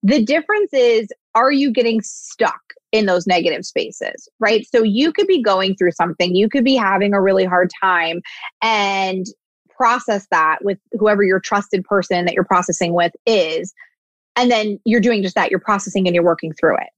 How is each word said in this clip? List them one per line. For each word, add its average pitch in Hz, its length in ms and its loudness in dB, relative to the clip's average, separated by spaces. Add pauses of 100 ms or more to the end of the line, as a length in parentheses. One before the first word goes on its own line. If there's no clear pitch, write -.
The 226 220 2
difference 339 480 -2
is, 233 340 2 (280)
are 262 180 4
you 277 180 2
getting 226 320 0
stuck - 560 -4 (320)
in 220 140 2
those 180 200 0
negative 175 400 0
spaces, - 640 -8 (140)
right? 214 280 0
So 233 140 2
you 240 300 2
could 403 120 0
be 370 160 2
going 190 360 0
through 180 160 0
something. 175 420 -2
You 208 140 2
could 254 160 0
be 269 100 2
having 202 380 0
a 196 80 2
really 190 240 2
hard 180 260 0 (100)
time 170 400 -2 (400)
and 196 640 -2 (440)
process 233 600 -2
that 160 340 2
with 196 120 -2 (220)
whoever 208 240 2
your 190 160 2
trusted 202 460 -4
person 180 400 -2
that 170 80 -2
you're 185 100 0
processing 180 500 -2
with 170 200 0 (120)
is. 175 480 -2 (600)
And 247 160 2
then 214 320 -2
you're 226 160 2
doing 214 240 2
just 185 120 -6
that. 185 140 0
You're 190 120 -2
processing 196 460 -2
and 175 60 0
you're 175 120 2
working 165 340 -2
through 151 160 2
it. - 220 -6